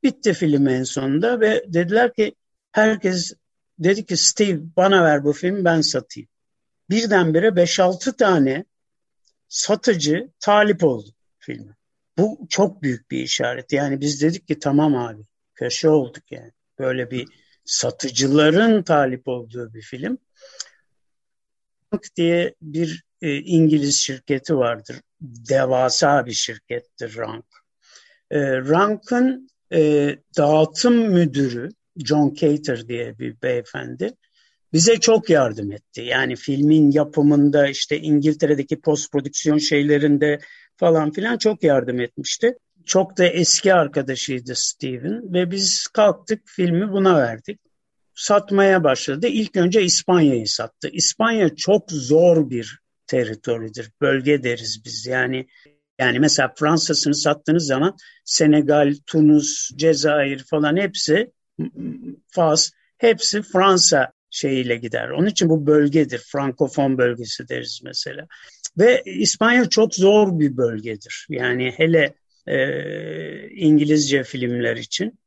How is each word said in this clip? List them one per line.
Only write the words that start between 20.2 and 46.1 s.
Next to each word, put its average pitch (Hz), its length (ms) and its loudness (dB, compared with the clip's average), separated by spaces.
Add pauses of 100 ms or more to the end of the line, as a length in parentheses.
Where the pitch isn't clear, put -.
Rank - 220 -10
diye 170 460 0
bir, 160 420 -8 (180)
e, 147 140 -4
İngiliz 151 600 2
şirketi 135 640 -4
vardır. 120 380 -4 (260)
Devasa 131 1040 0
bir 120 80 -12
şirkettir 117 840 -10
Rank. 113 280 -10 (880)
E, 147 100 -2
Rank'ın, 208 1080 0 (240)
e, 151 420 2 (220)
dağıtım 156 580 2
müdürü 147 760 0 (360)
John 147 280 2
Cater 147 540 -2
diye 117 320 -10
bir 120 220 -12
beyefendi 127 720 -6 (600)
bize 180 260 4
çok 220 300 2
yardım 113 420 2
etti. - 300 -16
Yani 127 340 -4
filmin 147 560 4
yapımında, 147 760 2
işte 143 320 -6
İngiltere'deki 151 840 0
post 151 300 -2
prodüksiyon 147 460 -2
şeylerinde 147 840 2 (380)
falan 160 340 2
filan 220 260 -4
çok 214 260 -2
yardım 127 360 2
etmişti. 226 580 -4 (280)
Çok 185 320 0
da 180 80 4
eski 175 480 2
arkadaşıydı 131 840 -2
Steve'in 170 800 -8
ve 180 180 0
biz 196 360 -4
kalktık 214 580 0